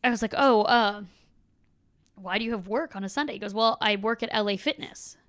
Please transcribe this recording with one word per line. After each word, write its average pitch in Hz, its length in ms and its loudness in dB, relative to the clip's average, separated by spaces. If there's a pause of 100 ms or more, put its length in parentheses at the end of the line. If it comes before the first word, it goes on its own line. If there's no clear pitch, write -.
I 247 60 4
was 233 120 -2
like, 220 160 -2
"Oh, 240 260 6
uh, 208 400 2 (1120)
why 190 220 -4
do 233 80 0
you 226 60 -2
have 196 160 -6
work 262 300 -4
on 196 80 -6
a 190 40 -6
Sunday?" 294 240 -4
He 202 60 -12
goes, 208 140 -8
"Well, 220 280 2
I 208 140 2
work 220 280 -2
at 226 100 -6
L 214 160 0
A 196 80 0
Fitness." - 580 -8 (120)